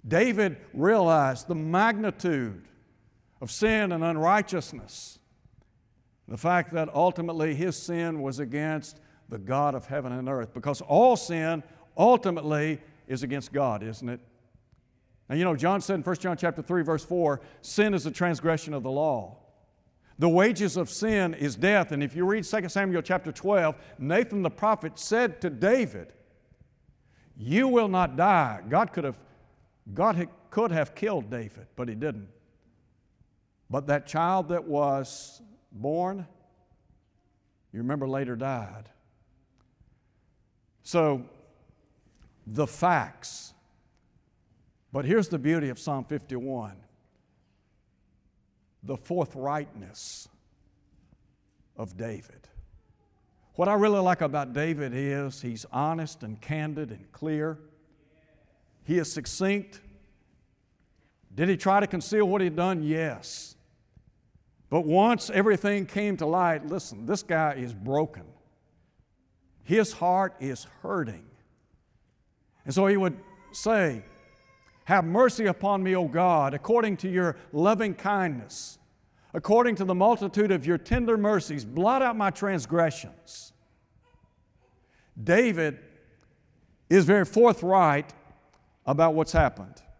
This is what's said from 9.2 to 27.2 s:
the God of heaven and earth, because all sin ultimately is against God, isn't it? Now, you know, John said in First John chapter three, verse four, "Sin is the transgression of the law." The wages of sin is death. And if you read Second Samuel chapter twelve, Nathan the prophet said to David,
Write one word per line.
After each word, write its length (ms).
the 80
God 380
of 120
heaven 240
and 160
earth, 280
because 260
all 360
sin 460
ultimately 840
is 120
against 300
God, 300
isn't 260
it? 120
Now, 60
you 100
know, 120
John 240
said 160
in 60
First 180
John 160
chapter 260
three, 200
verse 220
four, 360
"Sin 320
is 120
the 60
transgression 640
of 100
the 80
law." 460
The 100
wages 480
of 140
sin 440
is 220
death. 360
And 100
if 120
you 100
read 220
Second 240
Samuel 320
chapter 300
twelve, 440
Nathan 440
the 80
prophet 480
said 420
to 100
David, 600